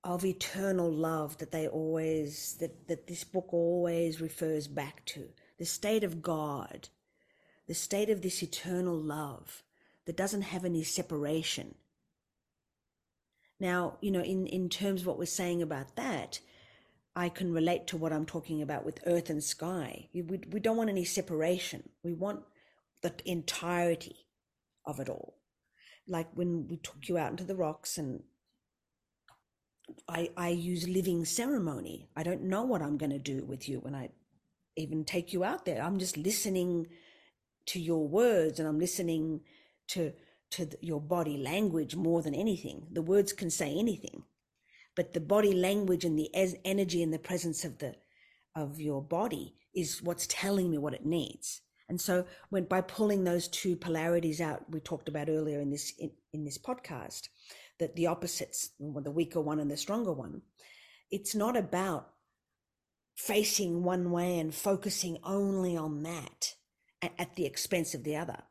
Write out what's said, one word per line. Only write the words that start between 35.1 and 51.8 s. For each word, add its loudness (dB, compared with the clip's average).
you 2
out -2
there. 0
I'm 0
just -2
listening 2
to -4
your 2
words 6
and 0
I'm 2
listening 0
to, 0
to -2
th-, -10
your -2
body 0
language 2
more 4
than 0
anything. 0
The -2
words 6
can -2
say 0
anything, 0
but 0
the 0
body 6
language 4
and 4
the 0
es-, 4
energy 2
and 2
the 0
presence -2
of -6
the, -4
of -4
your 0
body -2
is -2
what's -2
telling 2
me 2
what -2
it -10
needs. -2